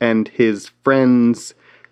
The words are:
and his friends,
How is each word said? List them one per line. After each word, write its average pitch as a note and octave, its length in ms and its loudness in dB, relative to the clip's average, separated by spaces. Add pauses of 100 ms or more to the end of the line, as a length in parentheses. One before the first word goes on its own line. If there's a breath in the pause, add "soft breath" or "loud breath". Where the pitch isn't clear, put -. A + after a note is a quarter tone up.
and A2+ 280 -2
his A2 420 -4 (140)
friends, B2 680 0 (380 soft breath)